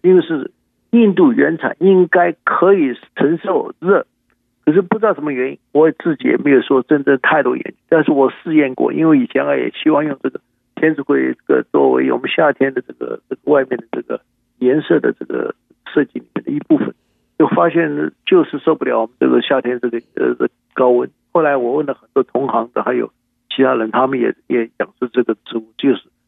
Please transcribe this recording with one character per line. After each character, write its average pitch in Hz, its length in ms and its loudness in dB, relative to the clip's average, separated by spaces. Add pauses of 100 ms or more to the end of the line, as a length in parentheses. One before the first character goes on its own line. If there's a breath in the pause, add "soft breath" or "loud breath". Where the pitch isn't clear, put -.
因 185 160 4
为 170 60 4
是 160 280 -6 (400)
印 226 240 4
度 151 200 4
原 151 240 0
产， - 220 -6
应 185 280 4
该 175 240 2 (120)
可 - 280 2
以 143 220 0 (200)
承 151 220 0
受 - 420 -4
热， 180 280 0 (580)
可 151 80 2
是 175 80 4
不 190 180 0
知 208 60 -4
道 208 80 2
什 143 100 -6
么 151 100 -4
原 127 180 -4
因， 143 80 -14 (140)
我 156 180 4
自 151 260 -4
己 127 120 -4
也 131 100 2
没 143 120 0
有 127 120 4
说 131 200 0
真 143 220 0
正 139 160 2
太 156 220 0
多 123 120 -2
研 - 80 -8
究， - 140 -14 (140)
但 160 120 4
是 - 80 0
我 135 200 2
试 - 240 -8
验 139 200 2
过， 120 160 -2
因 151 160 -2
为 156 120 4
以 120 80 0
前 139 180 -2
啊 143 100 -2
也 123 180 -4
希 - 180 -2
望 151 120 2
用 147 200 -6
这 135 80 -4
个 - 100 -14 (360)
天 156 180 0
竺 143 100 -8
葵 131 300 0 (120)
这 143 80 2
个 - 160 0
作 69 220 2
为 64 180 0
我 123 60 -2
们 123 140 -8
夏 151 220 0
天 135 200 -2
的 127 80 -6
这 - 140 -14
个， 120 340 -10
这 - 80 -10
个 - 40 -20 (120)
外 139 120 2
面 127 120 -6
的 113 160 -12
这 - 80 -8
个 - 180 -8 (420)
颜 127 200 0
色 160 180 0
的 - 200 -2
这 - 80 -14
个 - 280 -8 (380)
设 214 140 2
计 - 140 -12
里 - 140 -20
面 - 80 -8
的 - 80 -10
一 294 100 -4
部 294 180 0
分， - 160 -4 (440)
就 208 100 4
发 175 200 2
现 156 440 -2 (120)
就 180 200 4
是 - 140 -10
受 156 160 0
不 - 120 -6
了 117 160 0
我 113 40 -4
们 - 140 -14
这 135 80 2
个 123 140 2
夏 135 180 0
天 123 200 -4
这 123 100 -2
个， 117 100 -6 (140)
呃， 123 340 -2 (240)
高 127 160 2
温。 123 220 2 (220)
后 170 100 2
来 147 120 2
我 123 200 -2
问 151 100 -2
了 139 80 -6
很 - 220 -14
多 135 80 2
同 131 260 -4
行 113 240 -4
的， - 100 -4
还 127 120 -2
有 117 180 -4 (420)
其 135 80 2
他 131 120 2
人， 110 160 -2
他 123 160 0
们 135 120 -2
也， 113 160 0 (120)
也 117 320 -2
讲 104 100 -6 (100)
是 123 140 -6
这 123 120 0
个 110 100 -2 (100)
植 117 140 -8
物， 110 180 -16
就 139 140 -2
是 107 140 -2 (240)